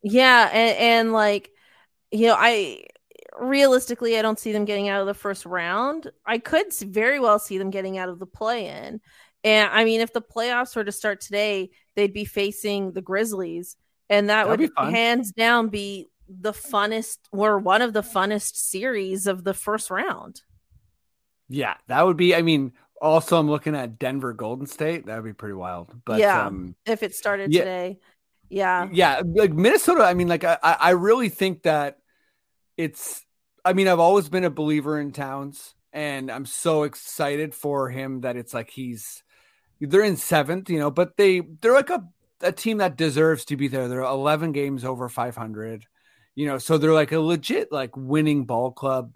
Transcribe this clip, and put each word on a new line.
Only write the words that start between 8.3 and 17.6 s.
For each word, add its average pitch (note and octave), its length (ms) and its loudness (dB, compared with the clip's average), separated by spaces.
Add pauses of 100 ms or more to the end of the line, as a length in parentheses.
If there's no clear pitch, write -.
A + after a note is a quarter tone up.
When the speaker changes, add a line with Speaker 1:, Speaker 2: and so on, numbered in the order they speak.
Speaker 1:
And, G#3+ 280 6
I A3 120 4
mean, A3+ 160 2
if A3+ 120 -2
the A#3 80 -4
playoffs A#3+ 540 -4
were A3 100 -4
to G3+ 80 -8
start G3+ 280 -6
today, G3+ 500 -4 (240)
they'd G3+ 180 0
be G#3 120 -8
facing G3+ 680 -4
the F#3+ 80 -8
Grizzlies, F#3+ 760 -4 (340)
and G3+ 200 4
that G#3+ 140 4
Speaker 2:
That'd G3+ 60 2
Speaker 1:
would D4+ 200 2
Speaker 2:
be - 40 -20
fun. C#3+ 180 0
Speaker 1:
hands A#3 380 2
down A3+ 380 2
be G3+ 400 -8 (200)
the F#3+ 240 -6
funnest, A3 680 -4 (120)
or G#3 280 2
one G3+ 240 4